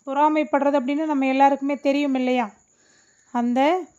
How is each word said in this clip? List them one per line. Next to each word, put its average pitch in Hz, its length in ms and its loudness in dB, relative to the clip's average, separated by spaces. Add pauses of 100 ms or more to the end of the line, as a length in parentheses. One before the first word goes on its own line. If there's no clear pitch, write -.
பொறாமைப்படுறது 285 760 0
அப்படின்னா 285 260 -2
நம்ம 277 220 -2
எல்லாருக்குமே 277 480 2
தெரியும் 285 380 0
இல்லையா? 254 360 -2 (840)
அந்த 262 500 0 (180)